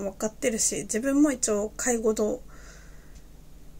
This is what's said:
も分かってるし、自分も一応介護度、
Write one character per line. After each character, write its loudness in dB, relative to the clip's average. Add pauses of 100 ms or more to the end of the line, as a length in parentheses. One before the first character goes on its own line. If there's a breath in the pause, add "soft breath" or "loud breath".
も -2
分 -16
か 0
っ -2
て 0
る 0
し、 0
自 -2
分 4
も 8
一 0
応 0
介 2
護 4
度、 0 (1400 loud breath)